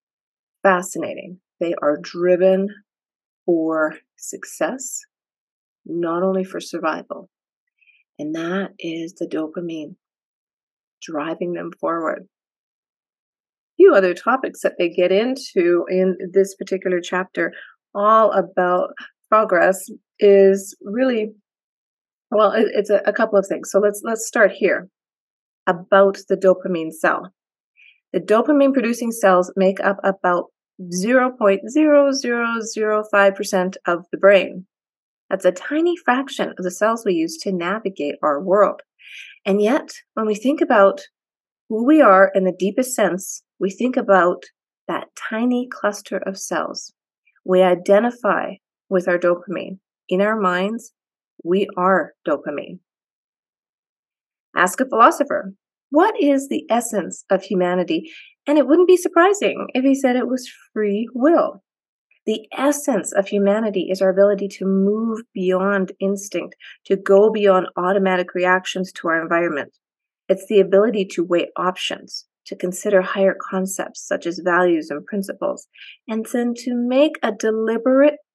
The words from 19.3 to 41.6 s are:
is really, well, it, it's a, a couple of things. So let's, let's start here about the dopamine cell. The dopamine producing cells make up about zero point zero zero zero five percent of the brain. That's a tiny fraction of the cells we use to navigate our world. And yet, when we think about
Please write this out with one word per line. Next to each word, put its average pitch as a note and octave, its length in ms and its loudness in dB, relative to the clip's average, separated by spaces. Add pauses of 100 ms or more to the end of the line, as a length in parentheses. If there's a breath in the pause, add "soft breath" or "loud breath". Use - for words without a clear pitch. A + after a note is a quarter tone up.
is G3 640 6
really, G#3+ 520 -4 (1000)
well, G#3 200 4
it, A3 220 0
it's G3 160 -2
a, G3+ 160 2
a G#3 80 0
couple G#3 240 0
of F#3+ 100 2
things. - 240 -8
So G3 80 2
let's, G3+ 240 0
let's A3+ 240 -6
start G#3 240 2
here F#3 380 -2 (800)
about G3 600 2
the G3 80 0
dopamine F3+ 560 0
cell. D#3+ 400 -4 (800 soft breath)
The F#3+ 60 -2
dopamine C4+ 540 2
producing A#3 380 -2
cells F#3 440 2
make F#3+ 240 2
up G3 240 -2
about F#3 420 -2 (480)
zero B3 380 0
point G3+ 300 2 (100)
zero D4 400 4
zero A#3 500 -4
zero G#3+ 480 -2
five G3 260 4
percent F#3+ 420 -4 (100)
of F3 240 -4
the E3 60 -8
brain. F#3+ 500 4 (640)
That's F#3+ 160 -6
a F3+ 60 4
tiny E4 460 -4
fraction B3 600 -4
of F#3+ 60 -10
the F3+ 80 -6
cells A3+ 320 -2
we G3 100 -2
use E3 280 -4
to G3+ 100 -6
navigate F#3 680 -6
our C#3+ 200 -2
world. G3 400 0 (640 loud breath)
And G3+ 160 0
yet, B3 280 0 (240)
when A3 140 -4
we G#3+ 80 -2
think C4 260 -2
about G3+ 400 4 (640)